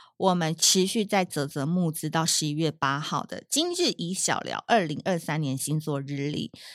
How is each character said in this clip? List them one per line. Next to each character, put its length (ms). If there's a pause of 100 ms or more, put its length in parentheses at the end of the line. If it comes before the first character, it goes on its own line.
(180)
我 160
们 220
持 320
续 180
在 200
嘖 200
嘖 200
募 260
资 180
到 160
十 220
一 40
月 200
八 260
号 260
的 260
今 240
日 240
已 160
小 260
聊 260
二 200
零 180
二 160
三 220
年 160
星 200
座 220
日 300
历， 220 (240)